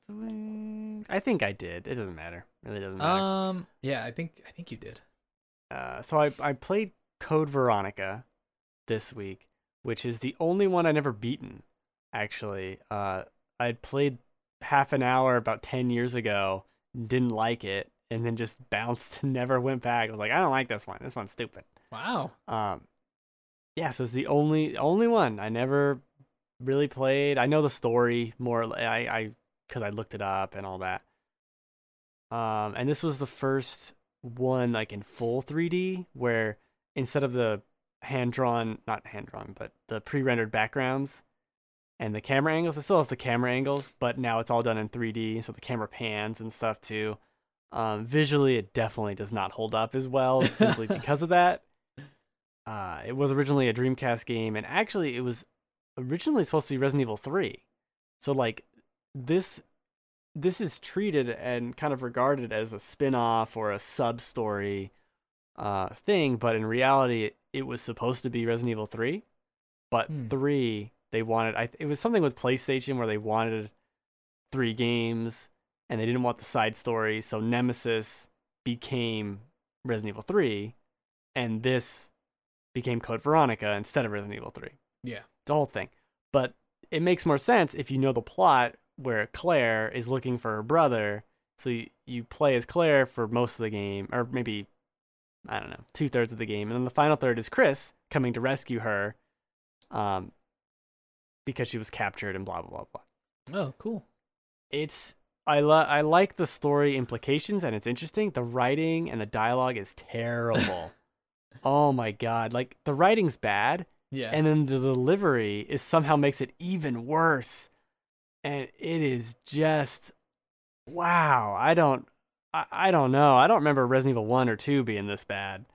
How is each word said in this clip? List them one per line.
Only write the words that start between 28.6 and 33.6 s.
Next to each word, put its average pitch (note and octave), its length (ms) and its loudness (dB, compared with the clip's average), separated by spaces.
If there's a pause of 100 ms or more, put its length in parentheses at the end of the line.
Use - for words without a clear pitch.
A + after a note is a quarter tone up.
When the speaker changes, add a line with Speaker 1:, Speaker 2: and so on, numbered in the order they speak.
Speaker 1:
I, A#2 280 0
I, A2 240 -4 (400)
'cause A#2+ 120 -6
I G#2 80 -4
looked G#2 240 -8
it G#2 80 -8
up F#2+ 320 -2
and G2 120 -10
all F#2+ 120 -8
that. F#2 240 -6 (1300)
Um, A2 460 -2
and B2 120 -2
this D3 140 -2
was D3 160 -2
the C#3 80 -4
first - 680 -4 (280)